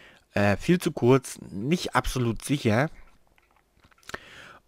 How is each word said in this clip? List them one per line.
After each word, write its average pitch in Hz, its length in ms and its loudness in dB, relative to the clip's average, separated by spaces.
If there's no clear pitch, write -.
äh, 104 220 4
viel 175 240 2
zu 160 140 -2
kurz, - 480 2
nicht 131 520 -4
absolut 123 520 -2
sicher. 127 440 0